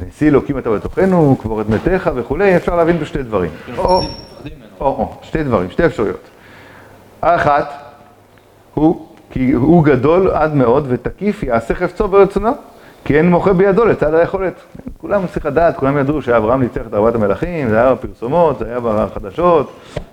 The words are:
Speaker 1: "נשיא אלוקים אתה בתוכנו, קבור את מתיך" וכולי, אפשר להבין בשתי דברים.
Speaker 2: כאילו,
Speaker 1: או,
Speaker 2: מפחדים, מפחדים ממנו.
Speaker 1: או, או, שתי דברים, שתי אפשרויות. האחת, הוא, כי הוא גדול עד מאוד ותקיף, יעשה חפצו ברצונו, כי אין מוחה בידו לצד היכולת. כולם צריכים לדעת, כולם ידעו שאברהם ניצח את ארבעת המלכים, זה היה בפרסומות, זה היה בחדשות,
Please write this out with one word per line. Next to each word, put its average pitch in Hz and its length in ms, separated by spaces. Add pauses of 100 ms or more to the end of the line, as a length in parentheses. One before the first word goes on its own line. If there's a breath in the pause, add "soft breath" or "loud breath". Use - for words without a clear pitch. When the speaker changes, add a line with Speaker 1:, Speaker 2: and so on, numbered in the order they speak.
Speaker 1:
"נשיא 151 200
אלוקים 139 300
אתה 120 120
בתוכנו, 147 720
קבור 110 200
את 104 80
מתיך" 175 460
וכולי, 170 400
אפשר 175 200
להבין 170 240
בשתי 147 240
דברים. 95 280 (140)
Speaker 2:
כאילו, 143 180
Speaker 1:
או, 180 140
Speaker 2:
מפחדים, - 160 (220)
מפחדים - 220
ממנו. 107 120 (100)
Speaker 1:
או, 151 60
או, 135 360
שתי 156 220
דברים, 101 280
שתי 170 140
אפשרויות. 113 440 (920 loud breath)
האחת, 151 520 (1000)
הוא, 156 320 (240)
כי 131 220
הוא 151 320
גדול 151 480
עד 156 220
מאוד 135 340
ותקיף, 151 560
יעשה 120 320
חפצו 180 320
ברצונו, 196 440 (540 loud breath)
כי 135 120
אין 165 120
מוחה 175 240
בידו 196 320
לצד 151 280
היכולת. 170 400 (440)
כולם 196 300
צריכים - 240
לדעת, 160 260
כולם 135 200
ידעו 143 240
שאברהם 117 400
ניצח 127 280
את 107 40
ארבעת 113 220
המלכים, 120 540
זה 110 120
היה 127 120
בפרסומות, 143 680
זה 110 60
היה 120 140
בחדשות, 117 920 (420 loud breath)